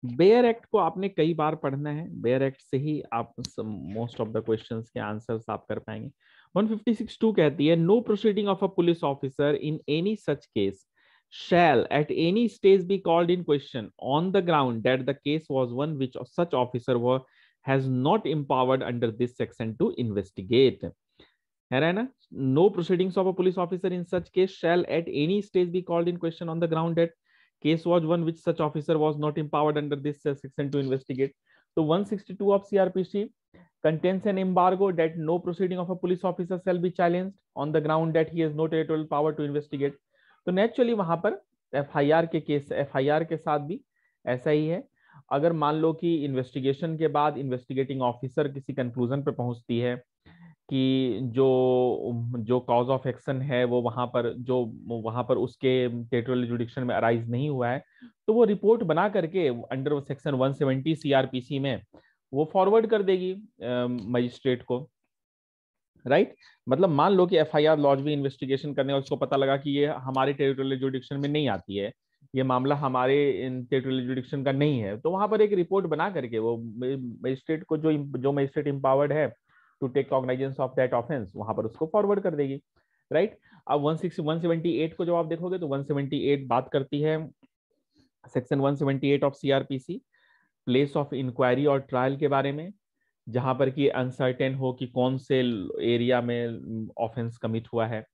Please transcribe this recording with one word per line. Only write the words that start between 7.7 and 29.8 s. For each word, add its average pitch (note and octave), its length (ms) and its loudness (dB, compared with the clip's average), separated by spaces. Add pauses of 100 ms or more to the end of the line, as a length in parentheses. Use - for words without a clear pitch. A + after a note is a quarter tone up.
"No F3 240 4
proceeding G#3 440 0
of G3 120 0
a F#3+ 120 0 (100)
police E3+ 240 2
officer C#3+ 600 0
in D3+ 140 -4 (100)
any F3+ 280 0 (120)
such C#3+ 160 -4 (120)
case G2 200 0 (560)
shall D#3+ 580 4
at D3 200 0
any F#3 340 2 (120)
stage G3 300 6
be F#3+ 200 0
called E3+ 220 4
in F3+ 160 2
question C#3 440 -2 (160)
on D#3 260 0
the G3 140 2
ground C3 400 2
that B2+ 200 2
the C3+ 100 -2 (120)
case D#3 240 -2
was B2+ 240 0
one D3 240 -4
which C3 160 -4 (240)
such E3+ 140 0
officer B2 440 0
was, B2+ 240 2 (480)
has C3+ 180 2 (200)
not G#3 140 2 (160)
empowered C3 540 2
under A#2+ 200 0 (100)
this A#2+ 200 -2
section A2+ 400 -6
to - 180 0
investigate।" G#2 920 0 (840)
है D3+ 180 2
ना? A3 160 -2 (280)
"No C3+ 340 4
proceedings F#3 480 0
of F#3+ 100 2
a F#3 60 0
police F#3 240 0
officer F3+ 340 -2
in F3+ 120 -6 (100)
such F3+ 140 -4 (100)
case F#3+ 140 2 (120)
shall F3 260 2
at E3 200 -2
any E3+ 320 0
stage F3+ 300 0
be F3+ 200 -2
called E3+ 220 0
in F3 40 -6
question E3+ 300 -6
on E3 140 -4
the E3+ 120 0
ground D#3+ 220 0
that E3+ 140 2 (560)
case D#3+ 220 2
was E3+ 180 4
one E3+ 240 2
which E3 100 -8 (100)
such E3 100 -2 (100)
officer D#3 280 -2
was D3+ 220 2
not D3+ 180 -2
empowered D3+ 400 0
under D3 220 -2